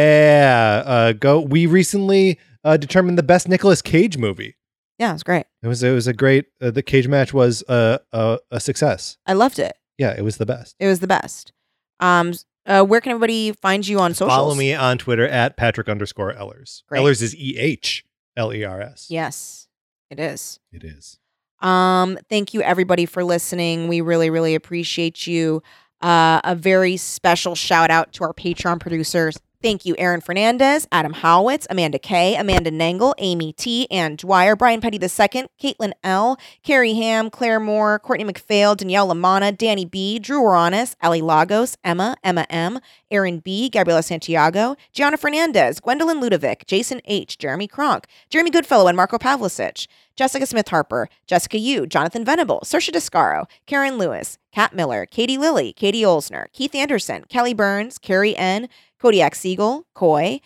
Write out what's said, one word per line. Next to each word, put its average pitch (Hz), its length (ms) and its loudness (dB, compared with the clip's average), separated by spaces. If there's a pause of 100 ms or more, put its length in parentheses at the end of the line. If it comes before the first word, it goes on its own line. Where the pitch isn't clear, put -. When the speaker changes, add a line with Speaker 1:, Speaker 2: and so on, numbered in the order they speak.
Speaker 1:
yeah. 139 760 6
Uh, 117 280 2
go. 139 280 2
We 156 260 2
recently, 190 720 2 (260)
uh, 156 120 6
determined 175 420 2
the 175 40 2
best 175 260 2
Nicolas 185 340 4
Cage 170 360 2
movie. 104 380 -6 (420)
Speaker 2:
Yeah, 226 120 -2
it 160 40 -4
was 156 80 -10
great. 175 240 -2 (160)
Speaker 1:
It 117 60 -4
was, 120 140 -2
it 123 100 4
was 120 140 0
a 127 60 0
great, 135 340 4 (140)
uh, 123 100 -2
the 123 120 -2
Cage 131 260 2
Match 139 260 2
was 123 340 2
a, 117 320 2 (120)
a, 113 260 0 (120)
a 120 100 -6
success. - 640 -4
Speaker 2:
I 190 80 0
loved 233 240 2
it. 104 180 -4 (220)
Speaker 1:
Yeah, 127 180 -2
it 101 60 -6
was 107 160 -4
the 110 80 -4
best. 120 320 -8
Speaker 2:
It 196 80 -2
was 190 140 2
the 185 60 -4
best. - 460 -4 (480)
Um, 175 300 2
s-, 175 140 -12 (220)
uh, 196 180 4
where 220 160 4
can 262 120 -4
everybody 226 400 -2
find 196 340 -2
you 202 140 -2
on 175 140 2
socials? 190 220 0
Speaker 1:
Follow 143 180 0
me 139 200 0
on 127 240 0
Twitter 120 280 0
at 123 300 0
Patrick 113 320 -2
underscore 104 460 -6
Ellers. - 540 -20
Speaker 2:
Great. 139 120 -2
Speaker 1:
Ellers 131 220 4
is 113 140 -4
E 135 220 -10
H - 460 -4 (320)
L 113 160 -4
E 107 120 -8
R 95 160 -10
S. 120 300 -16
Speaker 2:
Yes, 160 580 -10 (420)
it 139 100 -14
is. 143 400 -10 (120)
Speaker 1:
It 85 120 -20
is. 76 340 -20 (420)
Speaker 2:
Um, 185 580 2 (100)
thank 208 240 -4
you, 220 100 -2
everybody, 180 440 0
for 180 180 -6
listening. 170 640 -4
We 170 140 -2
really, 165 280 0
really 160 240 0
appreciate 170 720 -6
you. 160 360 -2 (400)
Uh, 165 420 4
a 185 100 -2
very 185 440 2
special 175 560 -2
shout 165 360 2
out 165 220 2
to - 120 -6
our 160 100 -6
Patreon 175 460 -4
producers. 165 580 -4 (240)
Thank 214 240 -4
you, 170 120 -2
Aaron 175 220 0
Fernandez, 247 720 0
Adam 156 220 0
Howitz, 196 560 2
Amanda 160 280 -2
Kay, 185 380 0
Amanda 185 340 0
Nangle, 175 460 0
Amy 170 380 -4
T, 240 360 -6
Ann 160 240 -4
Dwyer, 185 400 2
Brian 226 280 2
Petty 214 160 -4
the 180 100 -2
second, 220 400 0 (120)
Caitlin 233 320 -4 (120)
L, 208 340 0 (240)
Carrie 254 300 2
Ham, 220 380 -2
Claire 226 280 0
Moore, 214 400 0
Courtney 220 320 -4
McPhail, 208 460 2
Danielle 196 320 0
Lamana, 190 480 0
Danny 202 300 -2
B, 190 320 -6
Drew 269 240 -4
Oranis, 190 580 2
Ellie 170 220 2
Lagos, 175 600 0
Emma, 185 400 -2
Emma 175 280 -2
M, 175 280 -4 (320)
Aaron 185 280 -2
B, 202 320 -6
Gabriela 170 320 2
Santiago, 165 720 0 (160)
Gianna 285 240 0
Fernandez, 294 640 0
Gwendolyn 311 400 -2
Ludovic, 175 460 -2
Jason 233 400 -4
H, - 320 -6
Jeremy 156 280 -6
Kronk, 269 400 -4 (220)
Jeremy 330 220 0
Goodfellow 269 380 4
and 175 80 2
Marco 190 200 0
Pavlicic, 233 720 -4 (280)
Jessica 262 300 -2
Smith 226 220 -4
Harper, 143 400 -2 (180)
Jessica 180 320 -2
Yu, 226 280 -2
Jonathan 165 380 -2
Venable, 269 380 0
Saoirse - 300 -2
Descaro, 123 540 0 (200)
Karen 269 320 -2
Lewis, 147 400 -6 (140)
Kat 208 220 0
Miller, 127 320 -2
Katie 247 320 -4
Lilly, 269 340 0
Katie 214 300 -2
Olsner, 151 500 0
Keith - 220 -8
Anderson, 262 540 -4
Kelly 247 260 -2
Burns, 208 440 -2
Carrie 202 380 0
N, 196 320 -4 (300)
Kodiak 190 360 4
Siegel, 208 500 -4 (100)
Coy, 170 500 0